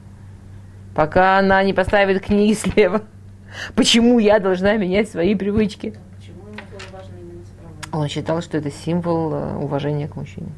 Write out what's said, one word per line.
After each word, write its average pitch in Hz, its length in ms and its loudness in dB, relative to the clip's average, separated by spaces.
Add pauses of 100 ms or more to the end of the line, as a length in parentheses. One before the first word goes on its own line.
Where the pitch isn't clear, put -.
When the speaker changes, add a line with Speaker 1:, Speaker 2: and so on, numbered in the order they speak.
(920)
Speaker 1:
Пока 185 460 4
она 196 240 4
не 196 100 2
поставит 196 480 2
книги 208 320 2
слева, 196 480 2 (380)
<laughs> - 360 -14
почему 233 440 6
я 208 200 6
должна 190 380 2
менять 202 320 0
свои 175 240 0
привычки? 202 640 -2
Speaker 2:
А - 220 -20
почему - 280 -18
ему 208 120 -16 (120)
было 190 300 -16
важно 190 200 -16
именно 175 240 -16
с - 60 -20 (100)
правом? - 440 -8
Speaker 1:
Он 147 60 0
считал, 156 320 -4
что 170 160 -6
это 147 120 -4
символ, 165 640 -2
э, 147 220 -4
уважения 143 520 -4
к - 80 -14
мужчине. 143 420 -12